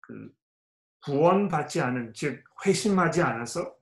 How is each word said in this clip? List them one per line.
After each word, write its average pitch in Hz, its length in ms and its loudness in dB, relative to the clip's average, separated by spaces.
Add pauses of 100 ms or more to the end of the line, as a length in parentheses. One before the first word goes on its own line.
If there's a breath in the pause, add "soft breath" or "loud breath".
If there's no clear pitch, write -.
그 - 280 -16 (760)
구원받지 165 760 2
않은, 123 340 -4
즉 139 280 -6 (220)
회심하지 185 580 2
않아서 120 580 -4